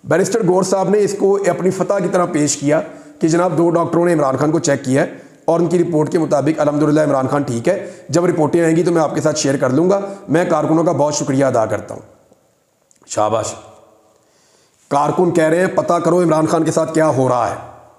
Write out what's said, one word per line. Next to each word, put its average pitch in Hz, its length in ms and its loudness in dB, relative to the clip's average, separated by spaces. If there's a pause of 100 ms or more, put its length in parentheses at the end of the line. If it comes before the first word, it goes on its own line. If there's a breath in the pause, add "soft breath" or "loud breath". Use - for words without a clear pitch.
बैरिस्टर 190 380 0
गोहर 185 200 2
साहब 190 280 0
ने 208 60 4
इसको 196 360 2
अपनी 190 380 0
फतह 185 280 -2
की 180 80 -2
तरह 180 180 0
पेश 151 300 -2
किया 143 240 0 (420 loud breath)
कि 165 60 2
जनाब, 170 280 2
दो 170 140 2
डॉक्टरों 170 360 0
ने 175 60 2
इमरान 139 260 0
खान 151 140 0
को 160 80 0
चेक 139 240 -2
किया 131 180 0
है - 200 -6 (260 loud breath)
और 165 140 2
उनकी 175 160 0
रिपोर्ट 160 340 0
के 185 80 0
मुताबिक 147 400 0
अल्हम्दुलिल्लाह 151 460 2
इमरान 135 220 0
खान 143 160 0
ठीक 120 240 -4
है, - 440 -4
जब 175 140 2
रिपोर्टें 165 360 2
आएंगी 165 220 2
तो 165 80 0
मैं 165 100 2
आपके 151 200 -2
साथ - 120 0
शेयर 135 240 -2
कर 127 140 0
लूँगा। 170 380 0 (200 loud breath)
मैं 175 200 0
कारकुनों 160 340 0
का 170 100 2
बहुत 147 220 0
शुक्रिया 135 320 0
अदा 117 180 2
करता 104 280 -8
हूँ। - 100 -16 (1040)
शाबाश। 107 480 -2 (1400 soft breath)
कारकुन 151 400 0
कह 160 160 2
रहे 165 120 0
हैं, 185 160 -2
"पता 170 240 0
करो 175 220 2
इमरान 156 240 2
खान 160 180 0
के 160 80 0
साथ 160 140 0
क्या 156 200 0
हो 131 220 0
रहा 120 200 0
है।" - 260 -10 (260)